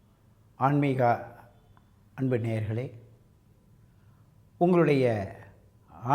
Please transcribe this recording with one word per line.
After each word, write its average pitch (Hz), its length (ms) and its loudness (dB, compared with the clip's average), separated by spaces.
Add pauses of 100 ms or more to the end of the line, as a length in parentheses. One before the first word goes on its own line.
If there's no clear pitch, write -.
(640)
ஆன்மீக 143 360 2 (1160)
அன்பு 127 240 -2
நேயர்களே, 110 400 -4 (1800)
உங்களுடைய 160 420 4 (1080)